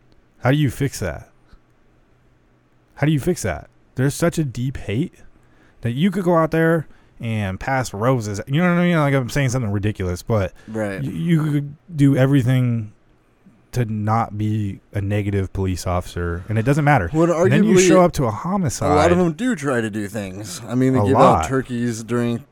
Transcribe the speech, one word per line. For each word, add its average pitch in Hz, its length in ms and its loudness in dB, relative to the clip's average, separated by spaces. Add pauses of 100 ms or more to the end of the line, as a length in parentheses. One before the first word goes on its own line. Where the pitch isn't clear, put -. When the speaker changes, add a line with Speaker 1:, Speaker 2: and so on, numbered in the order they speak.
(400)
Speaker 1:
How 120 100 2
do 143 60 4
you 147 140 2
fix - 300 -4
that? - 280 -8 (1700)
How 143 100 -2
do 160 60 2
you 143 80 2
fix 175 220 -2
that? 85 260 -6 (260)
There's 135 200 0
such 170 240 -2
a 160 60 0
deep 131 340 -6
hate 120 360 -4 (680)
that 117 100 -4
you 156 180 0
could 180 140 -4
go 175 120 2
out 160 140 2
there 165 360 2 (340)
and 107 400 -4
pass 131 340 -4
roses. 107 520 -2
You 143 160 -2
know 175 120 2
what 175 60 2
I 180 40 2
mean? 175 120 2
Like, 143 180 2
I'm 127 140 0
saying 135 220 0
something 123 200 -2
ridiculous, 98 520 -4
but 101 300 0 (140)
Speaker 2:
Right. 110 360 -6
Speaker 1:
y-, 131 80 -6
you 160 420 0
could 143 240 -4 (180)
do 139 220 4
everything 127 760 2 (800)
to 123 120 -2
not 107 520 -2
be 107 440 -4 (120)
a 104 80 -6
negative 101 520 -2
police 95 340 -4
officer, 87 640 -4
and 110 100 -2
it 110 60 0
doesn't 147 200 2
matter. 131 280 2
Speaker 2:
Well, 165 200 2
and 160 120 0
Speaker 1:
And 120 80 4
then 170 120 4
you 180 120 4
Speaker 2:
arguably, 185 120 6
Speaker 1:
show 180 120 8
up 175 140 4
to 143 100 -2
a - 20 0
Speaker 2:
a 110 40 0
lot 104 120 -4
Speaker 1:
homicide. 165 680 2
Speaker 2:
of 175 60 4
'em 175 160 2
do 233 200 -2
try 139 260 -2
to 113 100 -2
do 101 180 -4
things. 101 580 -10
I 107 80 -6
mean, 131 200 4
they 127 40 4
Speaker 1:
A 104 60 2
Speaker 2:
give 101 80 4
Speaker 1:
lot. 101 320 6
Speaker 2:
out - 40 -4
turkeys 120 540 -4
during 120 360 -2 (140)